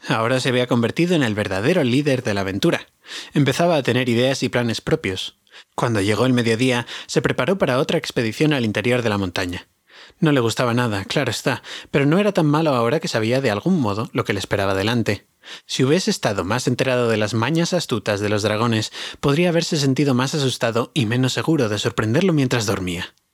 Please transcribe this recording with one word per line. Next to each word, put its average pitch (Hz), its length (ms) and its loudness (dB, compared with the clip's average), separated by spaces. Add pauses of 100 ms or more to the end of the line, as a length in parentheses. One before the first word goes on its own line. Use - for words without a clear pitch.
Ahora 120 320 2
se 131 100 -2
había 123 180 0
convertido 135 480 2
en 151 60 2
el 110 140 0
verdadero 104 480 0
líder 131 400 0
de 107 100 -2
la 101 80 -2
aventura. 98 460 -2 (460)
Empezaba 160 440 2
a 131 60 0
tener 123 260 0
ideas 127 320 2
y 127 80 0
planes 117 320 -2
propios. - 560 -4 (360)
Cuando 113 280 0
llegó 104 240 2
el 131 80 4
mediodía, 120 520 0 (220)
se 156 140 0
preparó 139 360 0
para 135 220 2
otra 165 180 0
expedición 147 540 0
al 131 140 0
interior 113 380 0
de 113 60 0
la 101 80 0
montaña. 92 520 -4 (500)
No 156 120 4
le 135 100 4
gustaba 117 320 0
nada, 110 320 0
claro 135 260 -2
está, - 320 -4 (280)
pero 139 140 2
no 160 140 4
era 202 140 0
tan 170 120 2
malo 151 300 2
ahora 120 240 0
que - 80 -8
sabía 117 340 0
de 127 100 2
algún 160 280 0
modo 110 320 -2
lo 123 140 -2
que 110 80 -2
le 101 60 -2
esperaba 98 340 0
delante. 104 540 0 (380)
Si - 180 -2
hubiese 170 280 2
estado 101 320 -2
más 113 240 -2
enterado 123 400 0
de 113 100 2
las 107 160 -2
mañas 160 400 0
astutas 110 460 -2
de 104 100 -2
los 104 120 0
dragones, 107 500 0 (280)
podría 156 300 2
haberse 165 280 0
sentido 139 360 2
más 127 200 0
asustado 123 600 -2
y 127 120 0
menos 123 280 0
seguro 127 360 0
de 104 100 -2
sorprenderlo 123 540 0
mientras 127 320 2
dormía. 90 480 -4 (200)